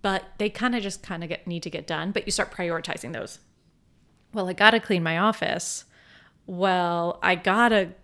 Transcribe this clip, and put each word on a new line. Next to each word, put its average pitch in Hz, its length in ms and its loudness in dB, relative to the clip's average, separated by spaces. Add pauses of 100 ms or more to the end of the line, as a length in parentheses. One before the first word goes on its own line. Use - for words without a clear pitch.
but 190 240 0 (140)
they 208 100 0
kinda 240 320 -2
just 196 260 -8
kinda 170 200 -8
get, - 200 -8
need 170 160 -6
to 170 80 -10
get 156 160 -8
done, 160 240 -4
but 208 160 -4
you 208 60 -4
start - 180 -2
prioritizing 165 640 -6
those. - 260 -10 (960)
"Well, 196 160 -2
I 185 60 -4
gotta 214 260 6
clean 185 220 0
my 165 160 0
office. - 640 0 (600)
Well, 175 760 0
I 180 140 4
gotta, 196 680 4